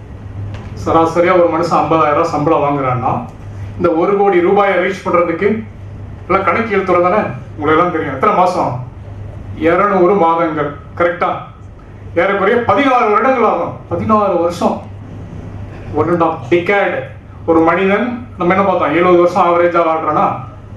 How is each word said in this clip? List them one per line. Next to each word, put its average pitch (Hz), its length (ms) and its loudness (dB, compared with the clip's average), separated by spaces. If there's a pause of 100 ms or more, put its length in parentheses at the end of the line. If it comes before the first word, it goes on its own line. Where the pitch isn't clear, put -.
(840)
சராசரியா 165 480 4
ஒரு 170 200 4
மனுஷன் 165 220 0
ஐம்பதாயிரம் 156 340 2
ரூபாய் 165 140 2
சம்பளம் 151 380 2
வாங்குறான்னா, 131 640 -2 (520)
இந்த 175 120 2
ஒரு 185 280 2
கோடி 196 240 4
ரூபாயை 196 360 4
ரீச் 185 300 -2
பண்றதுக்கு 170 560 0 (640)
எல்லாம் 190 180 0
கணக்கு 220 320 0
எழுத்துறது 185 240 2
தானே, 180 140 2 (420)
உங்களுக்கு 147 140 0
எல்லாம் 170 200 4
தெரியும். 151 220 -4
எத்தனை - 220 0
மாசம்? 180 480 0 (720)
இருநூறு 185 580 2
மாதங்கள், 160 600 0 (220)
கரெக்டா? 170 340 0 (840)
ஏறக்குறைய 196 460 2
பதினாறு 254 480 2
வருடங்கள் 226 400 2
ஆகும். 170 240 -2 (160)
பதினாறு 202 500 0
வருஷம், 170 420 -2 (1120)
one 156 120 2
and 170 160 2
half 160 120 2 (140)
decade. 180 540 2 (420)
ஒரு 165 140 4
மனிதன், 190 680 2 (100)
நம்ம 180 160 2
என்ன 196 120 2
பார்த்தோம், 180 300 2
எழுபது 180 220 6
வருஷம் 175 280 4
ஆவரேஜா 170 420 2
வாழ்றானா, 165 480 0 (400)